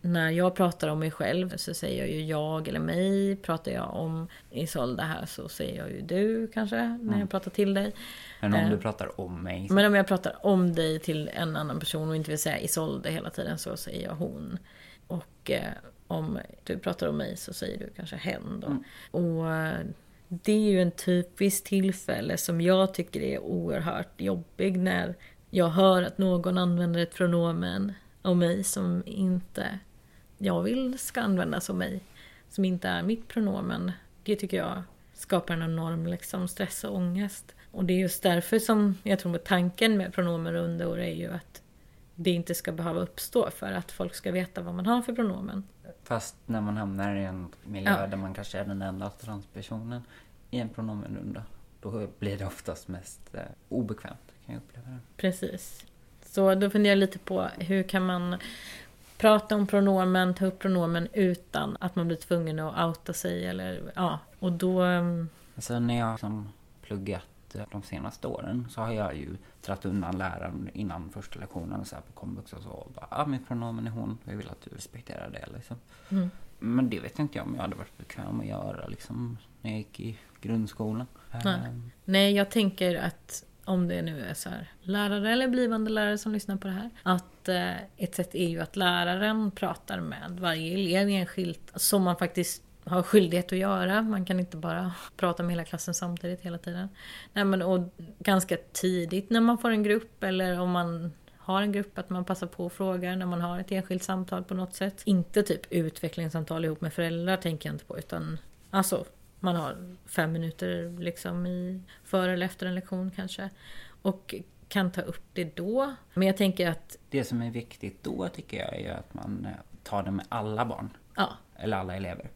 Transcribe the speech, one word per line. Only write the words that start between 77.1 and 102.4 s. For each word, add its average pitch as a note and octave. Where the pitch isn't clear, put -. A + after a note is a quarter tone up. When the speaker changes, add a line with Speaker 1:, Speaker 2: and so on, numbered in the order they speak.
Speaker 2:
inte D3
jag -
om -
jag -
hade -
varit -
bekväm -
att G#2+
göra, -
liksom, A#2+
när A2+
jag G#2+
gick -
i G#2+
grundskolan. A2+
Speaker 1:
Nej. F#2+
Speaker 2:
Ehm. A#2+
Speaker 1:
Nej, G3+
jag G3
tänker F#3+
att -
om F3+
det F3
nu D#3
är -
så -
här, E3+
lärare G3+
eller B3+
blivande A3+
lärare G#3
som G#3+
lyssnar G3+
på G3
det F#3+
här, G#3
att, -
eh, F3+
ett F#3
sätt F3
är F3
ju E3
att D#3+
läraren F#3+
pratar F#3
med F3
varje E3
elev F#3+
enskilt, F3+
som G3
man F3
faktiskt F3
har F3+
skyldighet F3+
att F#3
göra. F#3+
Man G#3
kan F#3
inte F3+
bara E3+
prata F3
med F3
hela E3+
klassen E3+
samtidigt F3
hela E3+
tiden. F3+
Nej, G3+
men, F#3+
och F3+
ganska F#3
tidigt F3+
när A3+
man A#3
får A#3
en G#3+
grupp, G#3+
eller F#3
om F3+
man E3+
har F#3+
en G#3
grupp, G3+
att F#3
man F3+
passar F3+